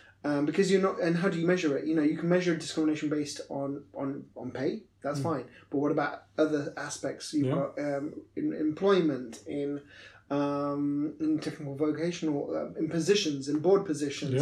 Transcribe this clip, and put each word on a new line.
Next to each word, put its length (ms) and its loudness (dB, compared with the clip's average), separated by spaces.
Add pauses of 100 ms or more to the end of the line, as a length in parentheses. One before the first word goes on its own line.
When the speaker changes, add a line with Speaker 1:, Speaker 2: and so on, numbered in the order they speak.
(220)
Speaker 1:
Um, 240 2
because 240 2
you're 120 6
not, 180 0
and 160 2
how 120 2
do 100 0
you 80 2
measure 300 2
it? 80 -2
You 120 0
know, 60 4
you 140 4
can 120 -2
measure 280 4
discrimination 520 0
based 400 -2
on, 340 -4 (100)
on, 320 -6 (120)
on 160 -8
pay. 300 -4 (200)
That's 180 -2
Speaker 2:
Mm. 20 -2
Speaker 1:
fine. 220 -2 (260)
But 80 0
what 140 2
about 320 -2 (120)
other 400 2
aspects? 560 -8
You've 140 2
Speaker 2:
Yeah. 80 2
Speaker 1:
got, 240 -2
um, 340 -4 (220)
in 180 -2
employment, 920 0
in, 340 -4 (500)
um, 920 0
in 180 2
technical 380 -6
vocational, 760 0
uh, 260 -4
in 100 0
positions, 600 2
in 120 0
board 260 6
positions. 560 -2